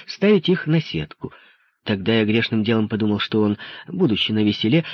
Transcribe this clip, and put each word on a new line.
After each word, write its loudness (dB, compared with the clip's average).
ставить 2
их 0
на 2
сетку. -8
Тогда 0
я 2
грешным 0
делом 0
подумал, 0
что -2
он, 2
будучи 0
навеселе, 2